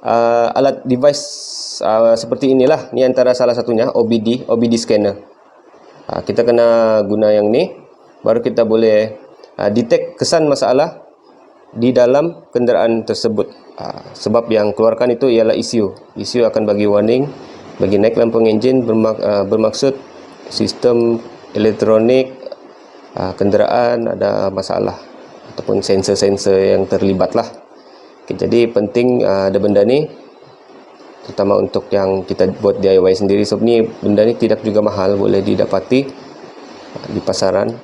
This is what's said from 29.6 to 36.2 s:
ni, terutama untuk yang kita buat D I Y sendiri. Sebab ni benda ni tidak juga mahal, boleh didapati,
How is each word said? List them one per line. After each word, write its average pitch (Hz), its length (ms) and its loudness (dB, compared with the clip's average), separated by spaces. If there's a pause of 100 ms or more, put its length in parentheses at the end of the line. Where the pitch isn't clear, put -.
ni, 135 200 2 (1200)
terutama 98 320 0
untuk 98 320 -2
yang 95 400 0
kita 95 320 0
buat 101 240 0
D 95 80 4
I 95 80 6
Y 92 160 4
sendiri. 101 320 0
Sebab 104 160 -2
ni 117 200 4
benda 107 440 0
ni 117 80 0
tidak 110 240 0
juga 107 240 0
mahal, 101 320 0
boleh 101 240 0
didapati, 101 640 0 (960)